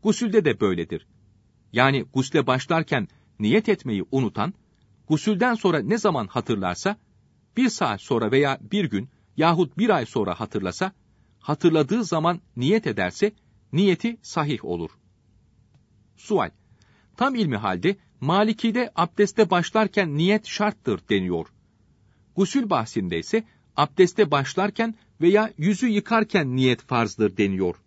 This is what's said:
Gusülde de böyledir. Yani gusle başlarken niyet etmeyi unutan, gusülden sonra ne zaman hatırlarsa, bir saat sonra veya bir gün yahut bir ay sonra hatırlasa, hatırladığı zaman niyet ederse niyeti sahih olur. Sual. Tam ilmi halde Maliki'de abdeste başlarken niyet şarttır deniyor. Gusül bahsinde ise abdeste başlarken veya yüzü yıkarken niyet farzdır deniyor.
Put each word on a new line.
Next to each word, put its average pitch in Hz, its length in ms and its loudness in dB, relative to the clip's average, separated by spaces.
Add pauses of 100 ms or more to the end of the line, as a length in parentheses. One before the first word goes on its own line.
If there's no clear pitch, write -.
Gusülde 208 420 2
de 120 140 0
böyledir. 85 480 -2 (680)
Yani 131 400 2
gusle 135 340 0
başlarken 135 600 -2 (320)
niyet 139 300 0
etmeyi 117 420 -2
unutan, 131 420 -2 (540)
gusülden 208 460 0
sonra 180 260 0
ne 135 180 -2
zaman 156 300 -2
hatırlarsa, 110 720 -4 (600)
bir 254 120 2
saat 110 320 -4
sonra 113 300 0
veya 135 280 0 (120)
bir 196 140 0
gün 104 240 -4 (280)
yahut 160 400 2
bir 226 120 0
ay 147 160 2
sonra 92 340 -4
hatırlasa, 95 520 -4 (480)
hatırladığı 160 640 2
zaman 170 380 -2 (140)
niyet 170 320 0
ederse 101 460 -2 (400)
niyeti 202 480 2
sahih 147 440 -4
olur. 82 240 -6 (1300)
Sual. 147 320 -2 (680)
Tam 262 180 0
ilmi 170 200 0
halde 104 420 -2 (240)
Maliki'de 220 760 0
abdeste 196 540 2
başlarken 180 680 0
niyet 196 300 2
şarttır 123 640 -4
deniyor. 90 380 0 (880)
Gusül 208 340 0
bahsinde 110 500 -2
ise 220 280 -4 (280)
abdeste 180 560 2
başlarken 208 640 -2 (260)
veya 202 360 4
yüzü 196 300 0
yıkarken 208 680 0
niyet 127 260 2
farzdır 110 560 -2
deniyor. 95 380 0 (120)